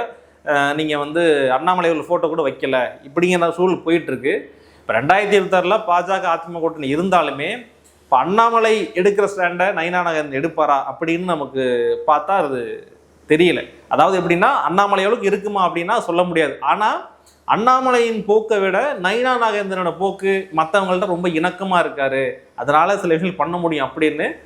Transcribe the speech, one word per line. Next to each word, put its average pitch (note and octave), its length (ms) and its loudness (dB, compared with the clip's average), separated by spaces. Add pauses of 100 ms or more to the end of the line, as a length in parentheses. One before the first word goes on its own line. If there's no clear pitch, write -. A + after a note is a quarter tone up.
(480)
ஆ, C#3+ 260 0
நீங்க D3+ 240 -2
வந்து D3 540 0
அண்ணாமலை E3+ 380 0
ஒரு D#3 160 -2
போட்டோ E3+ 220 -2
கூட D#3+ 140 -2
வைக்கல?" C3+ 360 -2 (260)
இப்படிங்கிற E3+ 480 0
சூழல் F3+ 320 0
போயிட்டு E3 280 0
இருக்கு. C3 220 -2 (420)
இப்ப - 180 -6
ரெண்டாயிரத்தி F#3+ 440 2
இருபத்தாறுல F#3 480 2
பா F3 160 2
ஜ F#3+ 180 -2
க F3+ 80 -4
அ E3+ 100 0
தி E3+ 100 -14
மு E3+ 100 -12
க D#3+ 60 -4
கூட்டணி D#3+ 240 -4
இருந்தாலுமே, D#3 640 0 (520)
இப்ப - 160 2
அண்ணாமலை A3 760 2
எடுக்கிற G3 320 2
ஸ்டாண்டை F3+ 480 0
நயினா F3 280 -2
நாகேந்திரன் D3+ 380 -2
எடுப்பாரா D3+ 460 0
அப்படின்னு E3 400 -4
நமக்கு C3+ 380 -2 (420)
பார்த்தா D3+ 320 2
அது C#3 240 -2 (680)
தெரியல. D#3 300 4 (280)
அதாவது E3 300 4
எப்படின்னா, F3 320 2 (120)
அண்ணாமலை G3 420 2
அளவுக்கு G#3 260 0
இருக்குமா G3+ 340 -2
அப்படின்னா E3+ 360 0
சொல்ல F3 240 0
முடியாது. D#3+ 380 0
ஆனா F3+ 260 0 (600)
அண்ணாமலையின் A#3 800 2
போக்கை G#3+ 340 2
விட F#3+ 180 0 (240)
நயினா A#3 360 0
நாகேந்திரனோட G3 600 -2
போக்கு F#3+ 340 -2 (240)
மத்தவங்கள்ட்ட F#3 500 0
ரொம்ப F3+ 240 -2
இணக்கமா F3+ 500 -2
இருக்காரு, C3+ 440 -2 (320)
அதனால D#3 420 2
சில F#3 160 0
விஷயங்கள் E3+ 280 -2
பண்ண E3+ 160 -4
முடியும் D#3+ 300 -2
அப்படின்னு D#3 380 -2 (200)